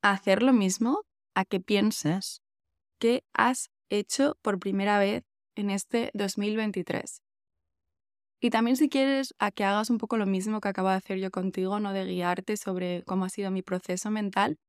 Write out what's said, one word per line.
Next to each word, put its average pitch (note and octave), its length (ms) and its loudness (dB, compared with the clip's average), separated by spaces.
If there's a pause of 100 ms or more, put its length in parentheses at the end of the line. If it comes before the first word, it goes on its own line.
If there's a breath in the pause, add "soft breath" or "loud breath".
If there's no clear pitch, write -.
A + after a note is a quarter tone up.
a G3+ 100 4
hacer G3 320 2
lo C4 100 6
mismo, A3+ 500 2 (320)
a F#3+ 100 2
que F#3+ 140 -2
pienses G3 800 0 (580)
qué A#3+ 240 2 (100)
has B3 360 2 (200)
hecho C4+ 520 0
por G3 180 -2
primera G3 400 2
vez G3+ 240 2 (320)
en G3+ 140 -2
este G3+ 440 -2
dos G3+ 240 -4
mil G#3 200 0
veintitrés. G3 640 -4 (1200)
Y A#3+ 80 2
también A#3 260 4
si D4 140 2
quieres C4+ 500 0
a G#3 120 0
que - 120 -4
hagas G#3 260 0
un A#3+ 80 2
poco A3 200 -2
lo G3+ 80 0
mismo G3 340 -2
que G#3 80 -4
acabo F#3+ 220 0
de F#3+ 60 4
hacer F#3+ 240 -4
yo F#3+ 120 -4
contigo, F#3+ 480 -2
¿no? G3+ 140 -4
De F#3+ 120 -4
guiarte F3+ 520 -2
sobre F3+ 460 -4
cómo F#3 220 -2
ha F#3+ 40 -6
sido G3 220 -6
mi F#3+ 100 -2
proceso F3+ 500 -6
mental G3+ 460 -2 (100)